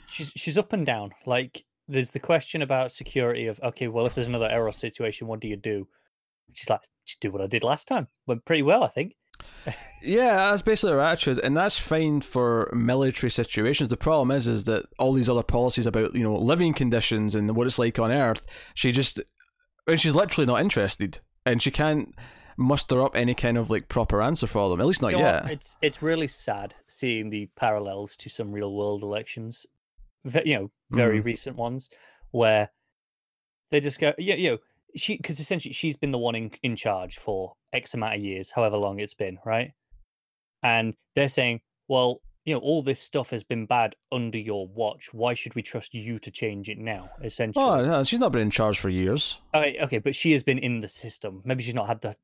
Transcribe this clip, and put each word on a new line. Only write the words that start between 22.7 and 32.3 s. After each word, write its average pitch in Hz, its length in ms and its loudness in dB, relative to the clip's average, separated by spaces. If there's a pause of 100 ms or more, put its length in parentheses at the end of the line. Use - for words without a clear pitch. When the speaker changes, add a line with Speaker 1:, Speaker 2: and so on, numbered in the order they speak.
Speaker 2:
up 135 140 2
any 123 180 2
kind 120 240 2
of, 113 140 0
like, - 180 -2
proper 107 320 0
answer 135 240 0
for 101 240 2
them, 87 100 0
at 117 60 4
least 185 160 2
not 120 80 2
Speaker 1:
Do - 80 2
you - 60 4
know 120 80 6
what? 85 140 0
Speaker 2:
yet. 143 80 -4
Speaker 1:
It's, - 280 -12
it's 147 220 0
really 160 240 0
sad 101 480 -6 (120)
seeing 113 440 -4
the 104 240 -6
parallels 104 600 -2
to - 120 -14
some 104 220 -8
real 101 240 -6
world 104 260 -2
elections, 110 640 -8 (600)
ve-, 135 200 0
you 147 100 4
know, 98 160 -4 (200)
very 117 260 4
Speaker 2:
Mm-hmm. 107 80 0
Speaker 1:
recent 120 320 -6
ones, 120 320 -4 (400)
where 110 400 4 (1040)